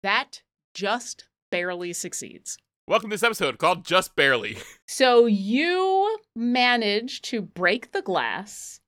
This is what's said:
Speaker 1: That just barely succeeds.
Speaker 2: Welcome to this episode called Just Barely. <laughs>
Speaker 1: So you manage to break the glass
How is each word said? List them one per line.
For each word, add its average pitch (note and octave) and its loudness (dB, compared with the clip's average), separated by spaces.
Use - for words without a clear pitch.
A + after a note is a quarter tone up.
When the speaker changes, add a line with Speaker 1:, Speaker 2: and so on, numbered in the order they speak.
Speaker 1:
That G#3+ -4
just G3 -6
barely F3 -6
succeeds. - -12
Speaker 2:
Welcome G#3 0
to G#3 -4
this F#3+ -2
episode G3+ 0
called E3+ 0
Just F3+ 0
Barely. A#2+ 2
<laughs> - -20
Speaker 1:
So B3 6
you F4+ 0
manage A#3+ 0
to A3+ -6
break F3+ -2
the G4 -4
glass D#3+ -6